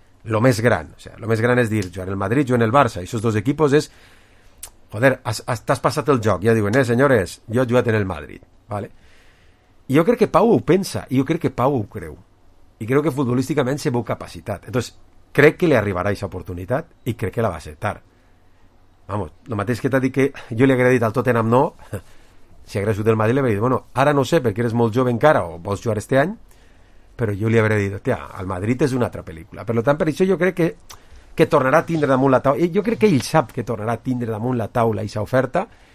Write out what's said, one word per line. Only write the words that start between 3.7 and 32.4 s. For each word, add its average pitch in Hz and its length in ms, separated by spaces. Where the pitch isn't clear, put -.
és, 147 160
joder, 127 320
has, 113 240
has, 123 160
t'has 143 160
passat 147 320
el 135 80
joc.» 101 240
Ja 113 100
diuen, 107 220
«Eh, 135 80
senyores, 120 640
jo 117 160
he - 80
jugat 123 160
en 110 80
el 104 100
Madrid.» 73 380
Vale? 104 240
I 127 80
jo 160 80
crec 233 160
que 214 80
Pau 202 240
ho 147 80
pensa, 170 500
i 127 120
jo - 20
crec 160 240
que 131 80
Pau 131 240
ho 104 80
creu. 80 320
I 113 60
crec 139 220
que 139 80
futbolísticament 135 640
se 135 160
veu 120 80
capacitat. - 640
Entonces, 113 240
crec 170 240
que 170 160
li 127 80
arribarà 98 320
aquesta 98 160
oportunitat 92 800
i 117 80
crec 98 240
que - 20
la 110 140
va 76 80
acceptar. 87 320
Vamos, 98 240
lo 117 80
mateix 101 260
que 135 80
t'ha 131 140
dit 131 100
que 135 180
jo 123 160
li 135 80
haguera 127 160
dit 127 100
al 113 140
Tottenham 117 340
no, 127 140
<laughs> 95 140
si - 80
hagués 101 180
sigut 104 140
el 110 80
Madrid, 107 160
li 135 80
hauria 120 140
dit, 98 80
«Bueno, 127 220
ara 139 180
no 139 100
sé 165 200
perquè 113 180
eres 117 160
molt 117 160
jove 127 160
encara 123 380
o 82 100
vols 95 240
jugar 110 160
este 131 240
any, 190 140
però 104 160
jo 104 160
li 113 80
hauré 107 240
dit, 98 160
hòstia, 101 220
el 98 60
Madrid 98 400
és 127 80
una 123 160
altra 90 160
pel·lícula.» 87 400
Per 117 160
tant, 175 160
per 175 140
això 185 180
jo 185 80
crec 180 180
que, 170 140
que 160 160
tornarà 143 320
a 165 80
tindre 156 180
damunt 135 240
la 123 140